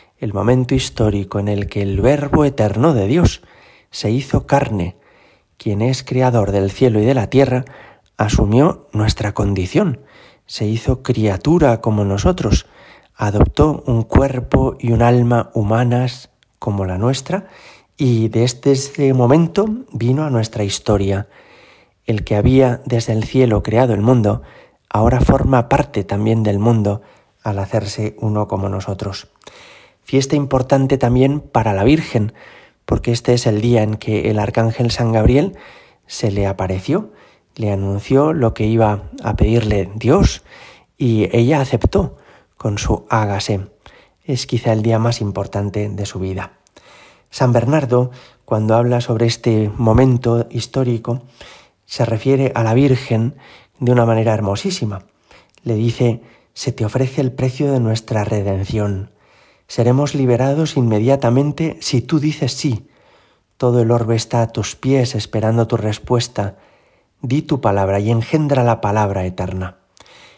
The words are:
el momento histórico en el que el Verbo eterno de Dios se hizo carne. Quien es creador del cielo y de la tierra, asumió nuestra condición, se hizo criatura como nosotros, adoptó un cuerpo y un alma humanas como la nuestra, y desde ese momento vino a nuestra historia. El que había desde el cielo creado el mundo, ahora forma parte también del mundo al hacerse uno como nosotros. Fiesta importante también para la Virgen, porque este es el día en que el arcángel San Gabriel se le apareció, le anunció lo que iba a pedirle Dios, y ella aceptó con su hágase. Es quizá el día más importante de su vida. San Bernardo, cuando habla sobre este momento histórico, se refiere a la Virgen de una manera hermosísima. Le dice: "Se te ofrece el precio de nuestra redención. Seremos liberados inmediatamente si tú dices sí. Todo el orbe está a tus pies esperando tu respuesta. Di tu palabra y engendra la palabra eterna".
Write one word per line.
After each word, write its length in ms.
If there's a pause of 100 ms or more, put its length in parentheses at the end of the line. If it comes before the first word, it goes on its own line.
(180)
el 160
momento 400
histórico 640
en 100
el 200
que 140
el 180
Verbo 440
eterno 500
de 120
Dios 360 (480)
se 200
hizo 360
carne. 500 (600)
Quien 260
es 200
creador 480
del 200
cielo 300
y 40
de 100
la 160
tierra, 340 (520)
asumió 760
nuestra 420
condición, 680 (440)
se 200
hizo 360
criatura 760
como 240
nosotros, 640 (480)
adoptó 720
un 160
cuerpo 760
y 120
un 100
alma 520
humanas 760 (280)
como 280
la 120
nuestra, 500 (480)
y 320
desde 440
ese 400
momento 540 (260)
vino 320
a 60
nuestra 340
historia. 640 (760)
El 200
que 100
había 520
desde 260
el 120
cielo 380
creado 300
el 80
mundo, 420 (460)
ahora 320
forma 480
parte 340
también 400
del 160
mundo 440 (420)
al 140
hacerse 600
uno 300
como 200
nosotros. 600 (760)
Fiesta 320
importante 640
también 420
para 340
la 100
Virgen, 480 (540)
porque 260
este 220
es 120
el 140
día 240
en 100
que 360
el 100
arcángel 500
San 220
Gabriel 440 (500)
se 260
le 140
apareció, 680 (420)
le 160
anunció 600
lo 220
que 120
iba 440 (120)
a 140
pedirle 580
Dios, 480 (560)
y 380
ella 240
aceptó 560 (400)
con 220
su 320
hágase. 580 (560)
Es 220
quizá 260
el 100
día 160
más 220
importante 680
de 180
su 120
vida. 400 (720)
San 220
Bernardo, 580 (340)
cuando 320
habla 240
sobre 260
este 500
momento 760
histórico, 720 (640)
se 180
refiere 500
a 80
la 120
Virgen 600 (460)
de 100
una 160
manera 260
hermosísima. 720 (600)
Le 100
dice: 480 (320)
"Se 180
te 120
ofrece 360
el 120
precio 400
de 80
nuestra 420
redención. 880 (560)
Seremos 480
liberados 600
inmediatamente 1040
si 200
tú 200
dices 320
sí. 360 (680)
Todo 240
el 100
orbe 240
está 280
a 60
tus 280
pies 380
esperando 520
tu 100
respuesta. 800 (640)
Di 200
tu 180
palabra 380
y 120
engendra 520
la 180
palabra 440
eterna". 540 (600)